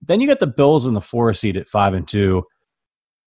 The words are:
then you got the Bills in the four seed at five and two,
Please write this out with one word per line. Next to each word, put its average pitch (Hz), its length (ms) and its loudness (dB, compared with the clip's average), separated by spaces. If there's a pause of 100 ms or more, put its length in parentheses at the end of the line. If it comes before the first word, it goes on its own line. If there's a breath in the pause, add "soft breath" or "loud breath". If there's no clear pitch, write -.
then 196 200 0
you 277 60 0
got 277 120 2
the 180 80 0
Bills 143 400 2
in 123 60 -2
the 101 80 -4
four 117 320 -2
seed 98 240 -4
at 90 100 -10
five 101 260 0
and 90 140 -6
two, 95 380 0 (800)